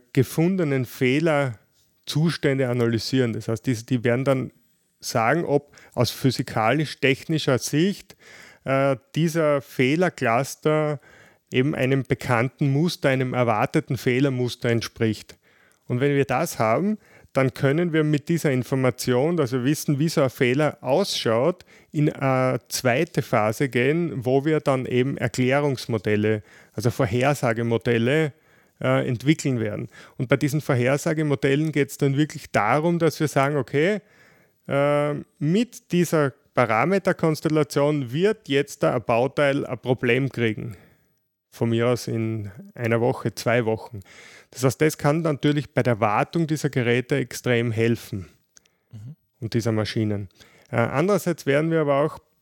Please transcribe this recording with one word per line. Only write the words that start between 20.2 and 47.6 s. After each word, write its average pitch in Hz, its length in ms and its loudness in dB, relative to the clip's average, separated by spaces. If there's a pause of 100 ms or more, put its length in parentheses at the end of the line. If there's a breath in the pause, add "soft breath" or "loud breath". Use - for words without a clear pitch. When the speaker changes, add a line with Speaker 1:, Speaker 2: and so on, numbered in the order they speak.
Speaker 1:
ein 127 80 2
Fehler 135 500 0
ausschaut, 135 840 0 (280 soft breath)
in 151 200 0
eine 131 460 0 (100)
zweite 131 540 0
Phase 113 460 0
gehen, 131 560 -2
wo 135 200 2
wir 156 140 2
dann 131 280 0
eben 127 320 0
Erklärungsmodelle, 117 1200 0 (300 loud breath)
also 113 180 -2
Vorhersagemodelle, 123 1400 0 (480 soft breath)
äh, 131 260 0
entwickeln 131 540 0
werden. 107 280 -6 (280 loud breath)
Und 131 120 -6
bei 143 80 2
diesen 147 240 0
Vorhersagemodellen 147 1080 0
geht's 143 260 0
dann 139 200 0
wirklich 147 340 -2
darum, 151 480 2
dass 160 220 0
wir 151 80 0
sagen, 143 280 0
okay, 156 440 0 (640 soft breath)
äh, 147 480 0 (240)
mit 185 540 -2
dieser 156 400 2 (220)
Parameterkonstellation 147 1600 0
wird 196 360 -2
jetzt 139 340 -2
da 156 140 2
ein 113 80 -4
Bauteil 135 600 0
ein 123 140 -8
Problem 127 500 0
kriegen. 113 480 -4 (720 soft breath)
Von 117 200 -2
mir 117 180 2
aus 123 180 -2
in 110 440 -4 (240)
einer 117 260 0
Woche, 120 340 -2
zwei 120 300 0
Wochen. 110 360 -6 (500 loud breath)
Das - 120 -8
heißt, 131 160 2
das 156 200 0
kann 151 240 0
natürlich 147 500 -2
bei 127 100 2
der 113 180 0
Wartung 127 460 0
dieser 147 220 -2
Geräte 123 480 0
extrem 120 560 -2